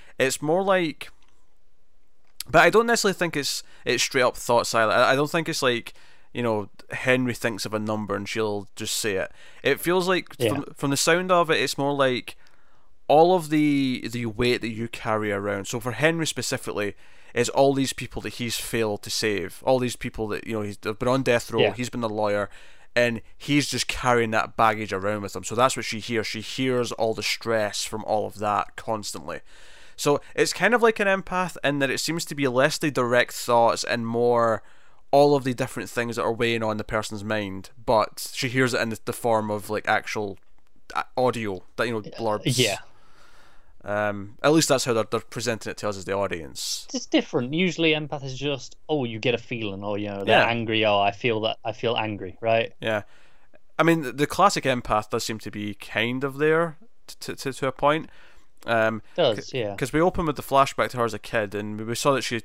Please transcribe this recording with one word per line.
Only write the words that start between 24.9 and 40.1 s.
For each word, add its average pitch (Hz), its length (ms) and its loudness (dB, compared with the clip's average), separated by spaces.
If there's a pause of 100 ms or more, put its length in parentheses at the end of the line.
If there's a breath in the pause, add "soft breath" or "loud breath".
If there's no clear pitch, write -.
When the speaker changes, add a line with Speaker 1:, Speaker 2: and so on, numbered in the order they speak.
Speaker 1:
around 101 300 -2
with 98 140 -8
him. 92 80 -8
So - 100 -8
that's 123 240 4
what - 80 -6
she 113 140 -4
hears. 110 260 -2
She 110 160 -6
hears 123 520 0
all 113 200 0
the 104 100 -6
stress 110 600 0
from 107 180 -6
all 104 220 0
of 101 140 -8
that 104 360 0
constantly. 87 640 -6 (560 loud breath)
So 147 220 2 (140 loud breath)
it's - 180 2
kind 196 220 2
of 233 80 4
like 226 180 4
an 208 60 0
empath 185 580 -2
in 143 140 2
that 139 140 2
it - 80 -2
seems 160 260 -2
to - 80 -8
be 143 140 2
less 131 320 4
the 160 100 0
direct 123 440 4
thoughts 117 500 4
and 117 240 -2
more 117 560 2 (480 soft breath)
all 143 240 8
of 131 80 2
the 131 100 0
different 117 380 -6
things 117 240 -2
that 104 80 0
are 113 100 2
weighing 117 300 0
on 107 140 0
the 107 60 -4
person's 107 400 -4
mind. 104 460 -4 (160)
But - 480 2
she - 140 -2
hears 123 260 2
it 95 80 2
in 113 80 0
the, 110 160 -6
the 120 80 -4
form 110 380 2
of, 101 180 -4
like, 107 180 -4
actual, 104 520 -2 (560)